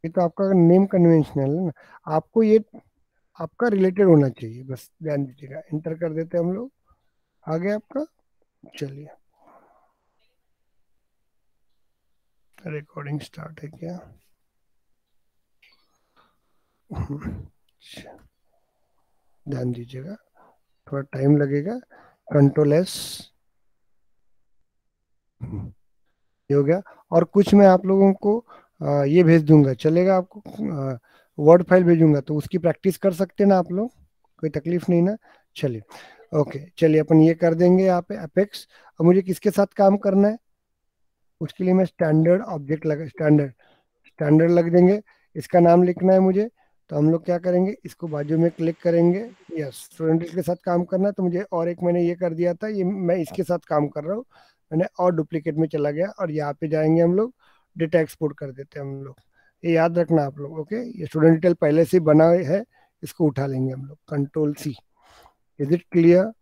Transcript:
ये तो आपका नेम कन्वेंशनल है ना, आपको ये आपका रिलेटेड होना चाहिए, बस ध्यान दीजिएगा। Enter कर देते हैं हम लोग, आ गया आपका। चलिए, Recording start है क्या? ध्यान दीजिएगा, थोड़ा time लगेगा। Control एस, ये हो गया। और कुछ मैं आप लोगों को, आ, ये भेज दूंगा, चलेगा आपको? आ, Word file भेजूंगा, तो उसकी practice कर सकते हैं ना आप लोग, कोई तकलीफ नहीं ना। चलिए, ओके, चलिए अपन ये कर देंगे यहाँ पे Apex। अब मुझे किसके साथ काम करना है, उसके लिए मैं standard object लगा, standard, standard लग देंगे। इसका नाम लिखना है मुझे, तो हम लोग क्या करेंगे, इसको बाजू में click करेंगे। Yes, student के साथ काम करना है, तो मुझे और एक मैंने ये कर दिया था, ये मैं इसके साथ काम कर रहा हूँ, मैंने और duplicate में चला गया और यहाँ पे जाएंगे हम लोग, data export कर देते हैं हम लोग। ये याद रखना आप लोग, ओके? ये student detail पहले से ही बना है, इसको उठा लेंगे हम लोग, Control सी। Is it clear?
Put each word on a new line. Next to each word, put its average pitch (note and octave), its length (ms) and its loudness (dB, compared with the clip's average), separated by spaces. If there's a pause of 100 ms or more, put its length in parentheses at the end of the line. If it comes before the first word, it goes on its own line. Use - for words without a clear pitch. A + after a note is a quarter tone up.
ये E3 60 -8
तो F3+ 120 -4
आपका F#3+ 320 -2
नेम F3+ 320 6
कन्वेंशनल D#3+ 680 0
है F#3 100 -6
ना, D#3 60 -6 (360)
आपको D#3+ 360 -2
ये G#3+ 200 4 (760)
आपका F3 280 -6
रिलेटेड F#3+ 400 0
होना D3 240 6
चाहिए, A#2+ 320 -16
बस C3 260 -16 (140)
ध्यान C#3+ 220 -6
दीजिएगा। C3+ 340 -20
Enter D#3 360 -10
कर E3 180 -8
देते E3 240 -8
हैं E3+ 60 -2
हम F3 100 -4
लोग, B3 180 -12 (720)
आ D#3+ 120 -6
गया G3 180 -6
आपका। C4+ 300 -10 (640)
चलिए, C#3+ 380 -14 (3500)
Recording D3+ 640 -12
start D#3+ 400 -20
है D3 80 -16
क्या? E3+ 280 -16 (4000)
ध्यान B2+ 260 -8
दीजिएगा, C3 440 -14 (720)
थोड़ा C#3 140 -10 (100)
time C#3 260 2
लगेगा। C#3+ 420 -4 (480)
Control C#3+ 460 2
एस, F3+ 200 -2 (2500)
ये - 1120 -14
हो C#3+ 100 2
गया। E3 180 0 (300)
और E3+ 140 4
कुछ G3+ 280 2
मैं G3+ 140 8
आप F#3 180 4
लोगों G3 300 4
को, G#3 220 -2 (440)
आ, C#3+ 220 -2
ये D#3+ 200 4
भेज E3 200 6
दूंगा, D3 320 6
चलेगा F3+ 420 0
आपको? F#3 220 -8
आ, D3+ 580 -8 (400)
Word E3 260 6
file F3+ 200 2
भेजूंगा, D#3+ 380 4
तो D3+ 140 -8
उसकी D3+ 220 -6
practice E3 400 -4
कर F#3+ 160 -2
सकते F#3 300 -4
हैं G3+ 60 4
ना F#3+ 80 4
आप F3 140 -4
लोग, G#3 200 -6 (480)
कोई D#3+ 100 -6
तकलीफ E3 400 -6
नहीं E3+ 120 4
ना। G3 140 0 (400)
चलिए, A#2+ 260 -6 (500)
ओके, C#3+ 280 -4 (180)
चलिए D#3 240 2
अपन D#3 200 4
ये E3 140 4
कर E3 200 0
देंगे F3+ 300 4
यहाँ F3+ 160 0
पे G3+ 160 -14
Apex। F#3+ 500 -6 (320)
अब D#3+ 60 0
मुझे F3+ 160 6
किसके F#3 300 -4
साथ G3+ 260 -2
काम G3 220 4
करना G3+ 280 2
है, A3 100 -4 (1040)
उसके E3 220 -10
लिए F#3 100 0
मैं F#3 120 2
standard E3 580 0
object D#3 420 -8
लगा, D3+ 220 -6
standard, D3 460 0 (520)
standard D#3 460 2
लग E3+ 220 2
देंगे। F3+ 280 4 (340)
इसका E3+ 260 0
नाम E3+ 220 6
लिखना F3+ 300 0
है F#3+ 60 4
मुझे, F#3+ 300 0 (400)
तो D#3+ 60 -10
हम D3+ 160 2
लोग E3 140 -2
क्या F3 120 -2
करेंगे, F3+ 380 -2 (100)
इसको E3+ 220 -14
बाजू D3+ 300 -6
में E3 140 2
click E3 300 -6
करेंगे। F3 380 2 (340)
Yes, C#3+ 220 -8 (100)
student E3 400 -2
के E3+ 160 -8
साथ E3+ 140 -4 (100)
काम F3 200 -2
करना F#3+ 220 -2
है, G#3 60 -2
तो F#3+ 100 -6
मुझे F3 200 -4
और E3+ 260 -6
एक E3+ 140 -10
मैंने F3 200 0
ये E3+ 120 -2
कर F3 180 -6
दिया F3 200 -4
था, G#3+ 140 -10
ये G3+ 160 -6
मैं F#3 340 -2
इसके E3+ 260 -8
साथ F3 240 -4
काम D3 200 -2
कर D3 160 -12
रहा F3+ 120 -8
हूँ, B3 100 -12 (460)
मैंने D#3+ 140 0 (140)
और F3+ 160 0
duplicate D#3 400 -6
में D#3+ 120 -2
चला D3 240 -4
गया D#3+ 200 -4
और F3+ 200 -8
यहाँ D3 220 -6
पे D#3+ 140 -10
जाएंगे D#3 340 0
हम E3+ 140 2
लोग, A3+ 180 -2 (420)
data E3 240 -2
export D3+ 380 -6
कर C#3 140 -14
देते C#3 280 -18
हैं C#3 60 -12
हम C#3 180 -14
लोग। C3+ 120 -20 (480)
ये E3+ 100 -2
याद E3+ 260 0
रखना D#3+ 240 0
आप C#3 140 -10
लोग, D3 220 -14
ओके? G#3 320 -10
ये F#3 140 -12
student D#3 300 4
detail E3+ 200 0
पहले D#3 300 2
से F#3 120 0
ही F3 40 4
बना D#3 280 6 (180)
है, G3 160 -4 (400)
इसको D#3+ 220 -4
उठा C#3 200 -2
लेंगे C3 280 -6
हम C3+ 120 -14
लोग, C#3+ 120 -20 (120)
Control D3 460 -4
सी। C#3+ 200 -10 (840)
Is C#3+ 100 -6
it F3 120 -2 (120)
clear? F3 320 4 (160)